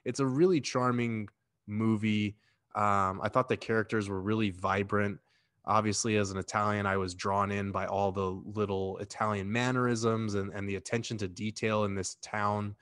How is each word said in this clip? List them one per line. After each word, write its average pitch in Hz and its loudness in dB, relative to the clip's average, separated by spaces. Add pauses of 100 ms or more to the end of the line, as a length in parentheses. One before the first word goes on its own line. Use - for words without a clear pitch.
it's 127 -4
a 139 2
really 156 4
charming 120 0 (380)
movie. 107 2 (380)
Um, 98 2
I 104 0
thought 127 2
the 110 2
characters 110 0
were 98 -4
really 107 0
vibrant. 101 0 (460)
Obviously, 107 2
as 101 2
an 95 -4
Italian, 104 0
I 98 2
was 92 -2
drawn 98 0
in 101 -2
by 95 -2
all 98 0
the 95 -2
little 98 -2
Italian 104 -2
mannerisms 117 0
and, 101 -2
and 101 -6
the 98 -2
attention 113 -4
to 101 -4
detail 107 -2
in 98 -2
this 95 -6
town 104 -2